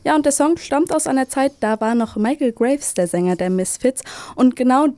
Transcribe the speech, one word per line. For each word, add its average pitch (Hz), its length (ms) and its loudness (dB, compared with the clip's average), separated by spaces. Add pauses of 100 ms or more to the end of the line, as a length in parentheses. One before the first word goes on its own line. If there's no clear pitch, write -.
Ja, 302 100 2
und 302 120 2
der 285 80 4
Song 311 240 2
stammt 320 360 -2
aus 311 140 -2
einer 262 220 0
Zeit, 277 320 0
da 220 180 0
war 226 160 0
noch 226 220 -2
Michael 247 340 0
Graves 262 440 -2
der 180 120 0
Sänger 175 300 0
der 185 120 -2
Misfits. 185 520 -2 (340)
Und 247 220 4
genau 254 300 4 (100)